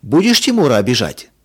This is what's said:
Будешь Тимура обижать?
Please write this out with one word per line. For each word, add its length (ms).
Будешь 380
Тимура 360
обижать? 540